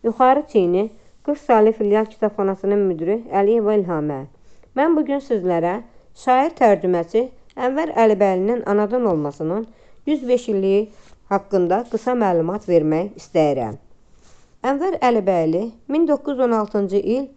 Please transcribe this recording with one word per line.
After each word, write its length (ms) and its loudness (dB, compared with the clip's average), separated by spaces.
Yuxarı 480 2
Çiyini 380 2
Qırx 220 -4
saylı 280 6
filial 300 0
kitabxanasının 800 -2
müdiri 300 -2
Əliyeva 400 2
İlhamə. 400 -4
Mən 180 2
bu 140 0
gün 100 -2
sizlərə 540 -2
şair 380 2
tərcüməçi 680 2
Ənvər 340 -2
Əlibəlinin 600 2
anadan 400 0
olmasının 600 -4
yüz 220 -2
beş 260 0
illiyi 320 0
haqqında 480 0
qısa 300 -2
məlumat 500 -2
vermək 400 0
istəyirəm. 520 -2
Ənvər 460 -2
Əlibəyli 560 0
min 200 0
doqquz 300 -2
yüz 100 0
on 140 0
altıncı 420 -2
il 200 -6